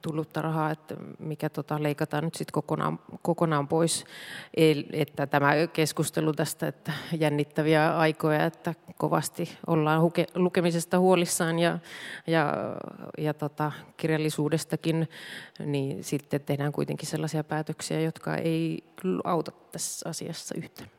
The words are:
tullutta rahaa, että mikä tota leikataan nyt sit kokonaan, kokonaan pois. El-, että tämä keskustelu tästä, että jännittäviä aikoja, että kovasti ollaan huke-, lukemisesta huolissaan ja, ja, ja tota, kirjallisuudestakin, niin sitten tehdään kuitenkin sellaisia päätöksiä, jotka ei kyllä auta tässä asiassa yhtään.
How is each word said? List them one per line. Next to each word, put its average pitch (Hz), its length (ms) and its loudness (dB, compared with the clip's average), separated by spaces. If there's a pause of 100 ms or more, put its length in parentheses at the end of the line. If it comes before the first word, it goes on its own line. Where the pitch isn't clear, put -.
tullutta 156 400 -4
rahaa, 156 300 0
että - 240 -10 (240)
mikä 156 300 -4
tota 151 340 -4
leikataan 151 400 -2
nyt 165 120 -4
sit - 160 -6
kokonaan, 151 480 -2 (220)
kokonaan 160 460 2
pois. 160 380 2 (520)
El-, 156 260 6 (100)
että 147 340 -2
tämä 143 240 4 (220)
keskustelu 156 600 0
tästä, 151 340 -2
että - 260 -8 (260)
jännittäviä 151 800 4
aikoja, 156 480 4
että 165 280 -4 (240)
kovasti 160 600 -2 (100)
ollaan 160 340 4
huke-, 165 340 2
lukemisesta 175 640 2
huolissaan 175 600 4
ja, 170 200 2 (480)
ja, 165 260 4 (640)
ja 151 160 -2
tota, 151 380 -4 (260)
kirjallisuudestakin, 156 1120 0 (500)
niin 143 440 -4
sitten 147 380 -4
tehdään 143 300 -2
kuitenkin 147 360 -4
sellaisia 156 360 -2
päätöksiä, 156 560 -4
jotka 160 360 -4
ei 160 480 -2 (120)
kyllä 185 280 -2
auta 170 280 -2 (200)
tässä - 380 -8
asiassa 165 480 -10
yhtään. - 420 -14